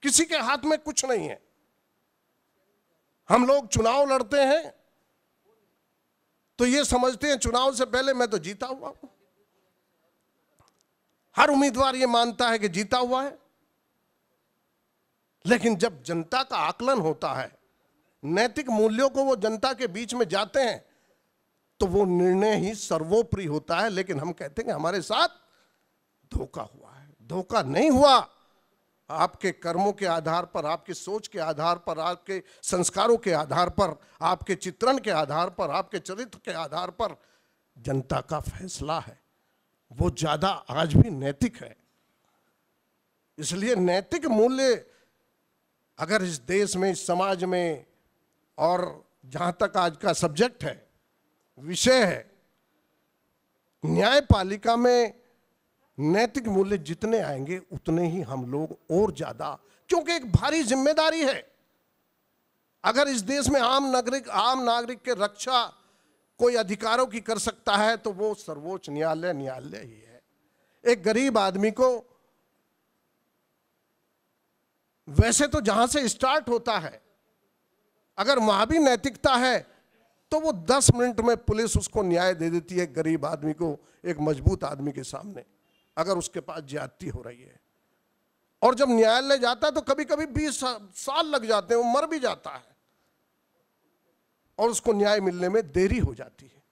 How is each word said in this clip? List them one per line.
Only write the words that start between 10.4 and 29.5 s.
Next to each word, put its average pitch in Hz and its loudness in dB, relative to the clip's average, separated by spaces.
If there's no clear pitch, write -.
हर 285 6
उम्मीदवार 269 2
ये 262 0
मानता 233 2
है 226 0
कि 208 -2
जीता 202 -2
हुआ 254 0
है, 277 -10
लेकिन 220 2
जब 175 -4
जनता 170 -4
का 254 -6
आकलन 226 -2
होता 156 -2
है, 127 -10
नैतिक 214 -2
मूल्यों 220 2
को 269 -2
वो 269 2
जनता 220 -2
के 247 -6
बीच 214 -8
में 240 0
जाते 202 -2
हैं, 226 -2
तो 208 2
वो 196 2
निर्णय 185 4
ही 190 -2
सर्वोपरि 190 -2
होता 156 -4
है। 220 0
लेकिन 185 -4
हम 165 -6
कहते 165 -10
हैं 233 -6
कि 240 -4
हमारे 170 -2
साथ 262 0
धोखा 127 -8
हुआ - -16
है। - -20
धोखा 185 -2
नहीं 170 4
हुआ। 254 6
आपके 170 -2